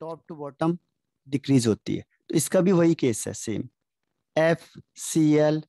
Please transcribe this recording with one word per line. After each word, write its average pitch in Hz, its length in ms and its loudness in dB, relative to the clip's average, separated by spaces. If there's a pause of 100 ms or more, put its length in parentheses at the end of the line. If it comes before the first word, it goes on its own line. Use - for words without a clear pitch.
top 160 280 -16
to 156 80 -16
bottom 160 380 -4 (500)
डिक्रीज 135 400 0
होती 101 280 -2
है। 101 100 -10 (240)
तो - 60 -4
इसका 180 260 0
भी 185 100 2
वही 170 240 4
केस - 320 -2
है 101 60 -8
सेम, 110 340 -8 (680)
एफ़ 160 440 -2 (180)
सी 156 360 0
एल 151 360 2